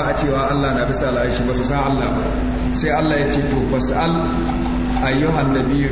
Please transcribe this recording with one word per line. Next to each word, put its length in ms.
a 80
cewa 400
Allah 240
na 80
bisa 240
al'arshi 380
ba 80
su 80
san 180
Allah 320
ba. 100
Sai 140
Allah 260
ya 140
ce 180
to 80
fas'al 420
ayyuhan 520
nabiyyu 360